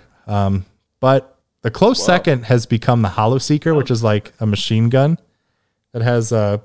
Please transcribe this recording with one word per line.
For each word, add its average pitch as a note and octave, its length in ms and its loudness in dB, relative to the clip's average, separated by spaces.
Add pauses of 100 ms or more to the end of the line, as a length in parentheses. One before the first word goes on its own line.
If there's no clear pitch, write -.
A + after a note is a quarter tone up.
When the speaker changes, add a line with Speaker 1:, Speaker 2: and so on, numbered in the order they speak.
(260)
Speaker 1:
Um, G2 400 -2 (340)
but C3 380 0 (240)
the A#2 80 -4
close G#3+ 300 2
Speaker 2:
Wow. - 80 -6
Speaker 1:
second C3 380 0
has A#2+ 200 0
become A#2+ 380 0
the - 60 0
Hollow A2+ 280 0
Seeker, D3+ 380 -2
which C3 160 -2
is A2+ 120 0
like G#2+ 360 -2
a A2 80 -2
machine A2 420 0
gun. C#3 300 2 (760)
It A#2+ 80 -6
has, A#2+ 320 0
uh, G#2 320 0